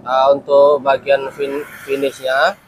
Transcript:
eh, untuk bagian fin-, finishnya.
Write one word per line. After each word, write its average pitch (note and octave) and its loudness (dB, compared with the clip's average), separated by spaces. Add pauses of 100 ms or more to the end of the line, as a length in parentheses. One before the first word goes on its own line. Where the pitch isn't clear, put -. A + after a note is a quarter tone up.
eh, C3 0
untuk C#3+ 2
bagian C3+ 0
fin-, C#3 -8 (200)
finishnya. C#3 -2 (100)